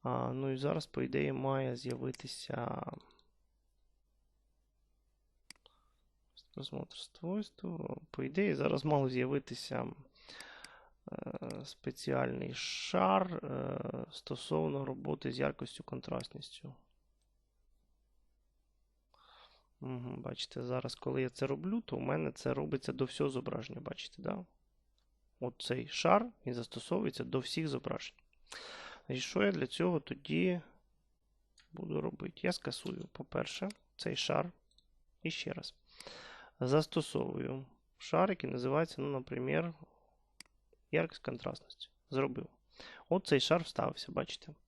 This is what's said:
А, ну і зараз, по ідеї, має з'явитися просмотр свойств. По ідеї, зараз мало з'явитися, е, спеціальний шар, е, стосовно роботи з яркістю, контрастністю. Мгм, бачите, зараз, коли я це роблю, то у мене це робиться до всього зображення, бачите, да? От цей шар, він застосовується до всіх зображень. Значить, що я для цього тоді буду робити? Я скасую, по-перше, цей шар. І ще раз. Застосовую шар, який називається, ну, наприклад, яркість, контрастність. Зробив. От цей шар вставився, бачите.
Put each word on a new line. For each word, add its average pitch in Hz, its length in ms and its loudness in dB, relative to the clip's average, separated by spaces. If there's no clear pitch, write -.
А, 123 300 2
ну 135 180 0
і 131 60 0
зараз, 147 300 0
по - 160 -2
ідеї, 135 300 2
має 135 440 0
з'явитися 127 1040 -4
просмотр - 420 -6
свойств. - 720 -6
По - 120 -4
ідеї, 160 320 2
зараз 139 300 4
мало 143 240 6
з'явитися, 127 800 0
е, - 520 -6
спеціальний 127 920 0
шар, 185 800 4
е, 135 460 -2
стосовно 147 760 0
роботи 135 480 -2
з 127 60 -6
яркістю, - 460 -2
контрастністю. - 920 -8
Мгм, 127 420 -6
бачите, - 400 -6
зараз, 123 320 -2
коли 131 280 0
я 127 80 2
це - 160 -2
роблю, 165 340 0
то - 160 -4
у - 40 0
мене 143 320 2
це 127 220 0
робиться 143 380 0
до 131 120 2
всього 143 260 2
зображення, - 500 -4
бачите, - 420 -8
да? - 220 -2
От 123 180 -2
цей 127 300 -2
шар, 196 380 6
він 123 80 -2
застосовується 120 720 -2
до 127 140 0
всіх 156 300 0
зображень. - 480 -4
Значить, 127 180 -2
що - 180 2
я 202 100 6
для 151 140 2
цього 165 340 2
тоді 170 600 2
буду - 280 -2
робити? - 420 -6
Я 180 100 2
скасую, - 600 -4
по-перше, - 560 -4
цей - 200 -2
шар. - 360 0
І 165 80 -2
ще - 220 -4
раз. - 220 -8
Застосовую 131 1080 2
шар, - 320 4
який 135 200 -2
називається, 135 480 2
ну, 143 100 0
наприклад, 139 640 0
яркість, 165 300 2
контрастність. - 680 -6
Зробив. 135 380 2
От 185 180 4
цей 139 140 8
шар 165 220 6
вставився, - 500 -2
бачите. - 420 -4